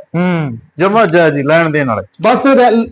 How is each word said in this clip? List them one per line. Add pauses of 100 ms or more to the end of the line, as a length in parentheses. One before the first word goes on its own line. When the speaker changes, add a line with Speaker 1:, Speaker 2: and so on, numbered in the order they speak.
(160)
Speaker 1:
ਹੂੰ, (200)
ਜਮਾਂ
ਜਾਇਜ਼
ਹੀ,
ਲੈਣ
ਦੇਣ
ਵਾਲੇ। (160)
Speaker 2:
ਬਸ
ਲੈ-,